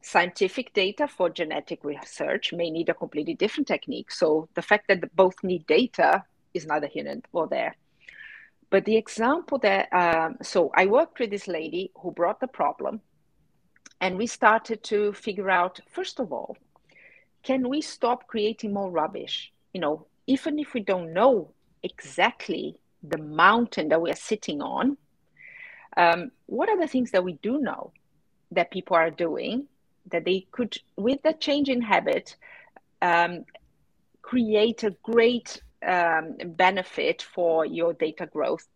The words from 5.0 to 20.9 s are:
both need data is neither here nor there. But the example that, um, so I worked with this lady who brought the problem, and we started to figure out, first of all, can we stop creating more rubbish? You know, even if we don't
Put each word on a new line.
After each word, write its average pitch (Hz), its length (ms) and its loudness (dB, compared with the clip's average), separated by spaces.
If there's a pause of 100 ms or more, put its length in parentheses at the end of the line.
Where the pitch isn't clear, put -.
both 190 260 4
need 180 240 -4
data 180 580 2 (280)
is 151 140 -8
neither 151 220 -2
here 143 320 -8 (120)
nor 160 140 -2
there. - 300 -4 (960)
But 196 140 4
the 214 120 2
example 262 640 0
that, 196 340 2
um, 165 500 2
so 165 320 0
I 185 120 4
worked 262 340 2
with 226 100 -2
this 202 160 -8
lady 170 540 -6
who 175 100 -8
brought 170 300 -2
the 254 80 -4
problem, 151 520 -4 (1000)
and 185 180 -2
we 233 80 -2
started 220 580 2
to 208 280 0
figure 196 360 -6
out, 185 320 0 (100)
first - 280 -10
of 226 140 -6
all, - 240 -10 (840)
can 262 260 -2
we 294 120 -2
stop - 460 -2
creating 220 460 -2
more 196 180 -4
rubbish? - 600 -4 (200)
You 190 80 -6
know, 156 260 -2 (200)
even 294 320 0
if 294 160 -8
we 240 60 -2
don't 180 320 -2